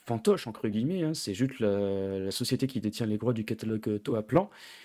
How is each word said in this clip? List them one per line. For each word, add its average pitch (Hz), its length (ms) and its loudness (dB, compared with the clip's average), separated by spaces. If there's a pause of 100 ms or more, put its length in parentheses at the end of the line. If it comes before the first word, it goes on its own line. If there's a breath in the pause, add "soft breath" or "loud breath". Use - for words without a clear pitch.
fantoche, 120 420 2
entre 113 200 -4
guillemets, 135 360 0
hein. 156 100 0
C'est 107 220 -4
juste 131 240 0
la, 98 600 2
la 95 120 -2
société 127 340 0
qui 120 160 -2
détient 110 240 -2
les 107 140 0
droits 120 140 2
du 113 120 -2
catalogue, 110 420 -2
euh, 104 120 0
Toa 110 240 -2
Plan 180 260 2 (360 loud breath)